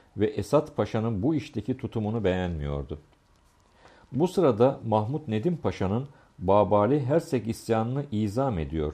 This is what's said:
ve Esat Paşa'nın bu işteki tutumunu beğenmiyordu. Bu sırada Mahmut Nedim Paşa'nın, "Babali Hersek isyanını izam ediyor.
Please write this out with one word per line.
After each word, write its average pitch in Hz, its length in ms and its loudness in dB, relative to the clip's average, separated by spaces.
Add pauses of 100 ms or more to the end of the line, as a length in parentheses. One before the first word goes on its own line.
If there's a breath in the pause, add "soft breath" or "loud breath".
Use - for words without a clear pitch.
(160 loud breath)
ve 104 100 2
Esat 143 500 0
Paşa'nın 110 460 -2
bu 156 120 0
işteki 127 420 -4
tutumunu 110 480 -4
beğenmiyordu. 78 760 -2 (1120 soft breath)
Bu 156 160 0
sırada 139 580 4
Mahmut 110 420 0
Nedim 117 280 -2
Paşa'nın, 107 520 -2 (300 loud breath)
"Babali 104 640 4
Hersek 127 440 0
isyanını 113 640 -2
izam 107 460 0
ediyor. 76 360 -2